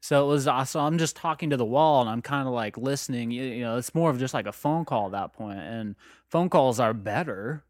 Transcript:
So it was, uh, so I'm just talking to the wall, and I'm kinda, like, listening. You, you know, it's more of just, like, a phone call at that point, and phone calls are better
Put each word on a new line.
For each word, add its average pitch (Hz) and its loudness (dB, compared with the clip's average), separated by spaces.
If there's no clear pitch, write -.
So 143 4
it 143 2
was, 143 2
uh, 135 2
so 156 -4
I'm 156 2
just 160 0
talking 160 -4
to 143 2
the 123 0
wall, 143 6
and 117 0
I'm 117 -4
kinda, 139 -4
like, 113 -4
listening. 120 -4
You, 123 -6
you 123 -6
know, 117 -2
it's - -6
more 165 4
of 123 0
just, 131 -4
like, 110 -2
a 104 -6
phone 156 -2
call 110 -2
at 92 -8
that 98 -6
point, 104 -10
and 104 -8
phone 175 2
calls 131 4
are 113 2
better 110 -6